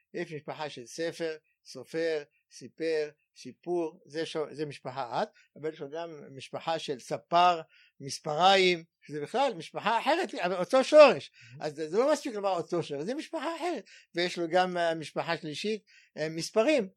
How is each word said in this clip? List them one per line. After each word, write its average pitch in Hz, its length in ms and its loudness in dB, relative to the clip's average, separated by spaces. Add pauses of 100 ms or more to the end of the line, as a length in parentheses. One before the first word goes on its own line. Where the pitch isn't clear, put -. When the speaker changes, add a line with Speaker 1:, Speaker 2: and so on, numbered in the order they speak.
(140)
Speaker 1:
יש 165 200 -8
משפחה 147 360 -10
של 127 160 -14
ספר, 160 500 -6 (300)
סופר, 156 580 -4 (280)
סיפר, 151 580 -4 (260)
סיפור, 165 680 -6
זה 156 200 -6
שור-, 151 280 -6
זה 147 120 -6
משפחה 135 440 -8
אחת, 139 220 -4 (240)
אבל 151 180 -8
יש 156 60 -18
לו 143 100 -10
גם 160 420 -12
משפחה 139 480 -6
של 143 200 -8
ספר, 170 600 2 (380)
מספריים, 170 840 2 (180)
שזה 147 200 -8
בכלל 180 320 0
משפחה 165 460 -2
אחרת, 330 340 0
אבל 190 220 -4
אותו 185 280 2
שורש. 254 480 10
Speaker 2:
Mhm. - 340 -20
Speaker 1:
אז 156 100 -6
זה, 156 140 -6
זה 165 80 -2
לא 269 160 4
מספיק 277 220 -4
לומר 202 220 -2
אותו 170 260 -2
שורש, 143 220 -6
זה 226 100 -4
משפחה 320 400 -6
אחרת. 311 280 -4 (320)
ויש 175 220 -2
לו 170 120 -2
גם, 180 280 2
אה, 170 180 0
משפחה 160 420 -4
שלישית, 190 460 -6 (340)
אה, 156 120 -4
מספרים, 214 680 2